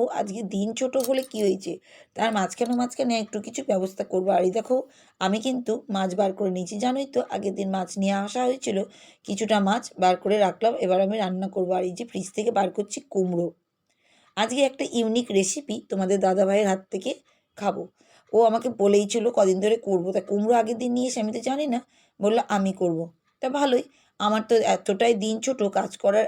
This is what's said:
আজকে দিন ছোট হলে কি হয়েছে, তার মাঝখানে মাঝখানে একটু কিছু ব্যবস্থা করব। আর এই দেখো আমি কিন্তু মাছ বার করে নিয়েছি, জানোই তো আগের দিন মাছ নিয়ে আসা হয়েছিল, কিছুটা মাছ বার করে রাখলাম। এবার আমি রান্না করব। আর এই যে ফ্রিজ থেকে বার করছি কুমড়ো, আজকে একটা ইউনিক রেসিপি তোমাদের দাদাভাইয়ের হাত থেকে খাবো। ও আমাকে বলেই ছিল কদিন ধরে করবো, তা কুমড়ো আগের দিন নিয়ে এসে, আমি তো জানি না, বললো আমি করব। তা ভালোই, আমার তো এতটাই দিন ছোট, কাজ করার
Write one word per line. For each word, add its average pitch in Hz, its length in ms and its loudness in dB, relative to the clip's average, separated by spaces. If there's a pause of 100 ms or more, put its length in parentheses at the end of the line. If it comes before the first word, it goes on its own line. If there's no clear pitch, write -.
আজকে 214 380 -4
দিন 202 300 -2
ছোট 254 240 -2
হলে 262 260 0
কি 220 180 -8
হয়েছে, 190 320 0 (400)
তার 226 180 -2
মাঝখানে 214 440 -2
মাঝখানে 247 440 -2
একটু 214 220 -6
কিছু 226 260 -8
ব্যবস্থা 190 360 -2
করব। 185 260 -2
আর 180 140 4
এই 185 80 2
দেখো 226 240 0 (440)
আমি 190 200 0
কিন্তু 247 340 -2 (160)
মাছ 190 260 -2
বার 196 180 2
করে 190 180 -2
নিয়েছি, 185 280 -6
জানোই 254 260 -2
তো 269 140 -4 (100)
আগের 196 260 -4
দিন 196 140 -4
মাছ 190 280 -4
নিয়ে 196 160 2
আসা 202 320 -2
হয়েছিল, 247 320 -2 (460)
কিছুটা 214 360 0
মাছ 202 240 0 (160)
বার 185 180 4
করে 196 220 0
রাখলাম। 196 360 2
এবার 185 260 2
আমি 196 160 0
রান্না 190 300 -2
করব। 190 240 -2
আর 185 120 0
এই 185 80 -4
যে 208 140 -8
ফ্রিজ 190 260 -8
থেকে 214 200 -2
বার 196 200 0
করছি 208 280 -6 (100)
কুমড়ো, 180 380 0 (880)
আজকে 226 240 0
একটা 269 300 0
ইউনিক 233 400 0
রেসিপি 202 440 0 (140)
তোমাদের 190 300 0
দাদাভাইয়ের 196 480 4
হাত 190 140 0 (100)
থেকে 208 200 -6 (460)
খাবো। 190 260 -4 (500)
ও 214 80 4
আমাকে 233 280 2
বলেই 208 380 4
ছিল 214 180 0 (100)
কদিন 190 240 4
ধরে 214 180 2
করবো, 190 340 -2
তা 190 100 0
কুমড়ো 208 340 2
আগের 226 220 0
দিন 247 160 -2
নিয়ে 247 140 0
এসে, 247 140 -4
আমি 214 100 -2
তো 233 80 -8
জানি 277 280 -4
না, 240 120 -2 (400)
বললো 214 280 2
আমি 196 260 0
করব। 175 260 0 (420)
তা 262 80 -2
ভালোই, 277 340 2 (360)
আমার 208 300 2
তো 233 60 4
এতটাই 214 580 2
দিন 220 260 -2
ছোট, 262 240 -2
কাজ 196 340 -2
করার 208 300 2